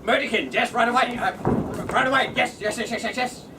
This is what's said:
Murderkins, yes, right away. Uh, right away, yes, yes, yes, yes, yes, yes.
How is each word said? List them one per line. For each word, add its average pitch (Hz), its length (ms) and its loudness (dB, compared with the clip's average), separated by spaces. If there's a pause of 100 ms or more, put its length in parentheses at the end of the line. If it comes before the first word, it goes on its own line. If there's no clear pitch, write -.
Murderkins, 233 500 0
yes, 233 200 0
right 233 140 4
away. 240 300 2
Uh, - 160 0 (520)
right 254 220 2
away, 269 280 4
yes, - 260 0
yes, 214 160 -2
yes, 220 140 -4
yes, 220 120 -4
yes, 214 140 -4
yes. - 280 -4 (140)